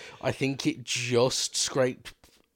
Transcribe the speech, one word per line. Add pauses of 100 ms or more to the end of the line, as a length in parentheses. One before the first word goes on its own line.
(200)
I
think
it
just
scraped, (440)